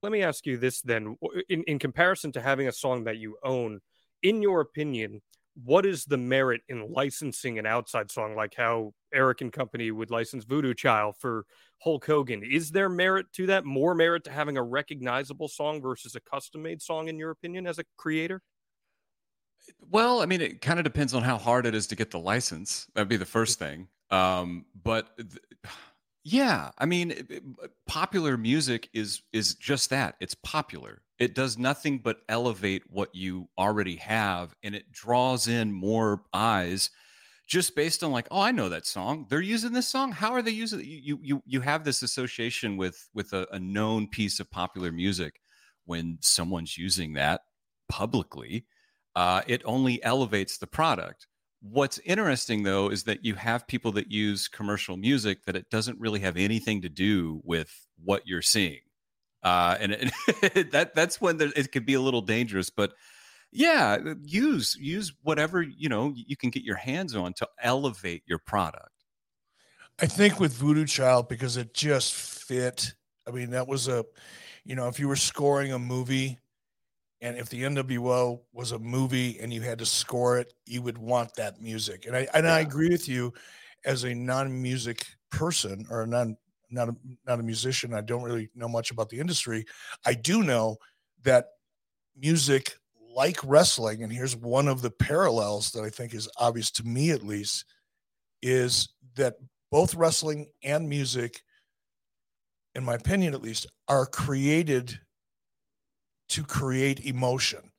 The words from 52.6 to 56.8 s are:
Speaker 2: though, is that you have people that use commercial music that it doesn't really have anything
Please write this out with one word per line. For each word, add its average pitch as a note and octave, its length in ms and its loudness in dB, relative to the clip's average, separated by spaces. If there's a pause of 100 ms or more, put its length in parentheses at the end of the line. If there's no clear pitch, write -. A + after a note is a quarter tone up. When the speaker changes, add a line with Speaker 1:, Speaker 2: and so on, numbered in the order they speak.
Speaker 2:
though, G2 280 2
is G2 140 -4
that G#2 200 -2
you A2+ 120 0
have A#2 320 -2
people A#2+ 240 -2
that G2+ 180 -2
use G#2 380 -2
commercial G2+ 480 -6
music G#2+ 480 0
that F#2+ 120 -4
it F2+ 140 -8
doesn't A2 300 -2
really G#2+ 200 -2
have F#2 160 -2
anything G2+ 460 2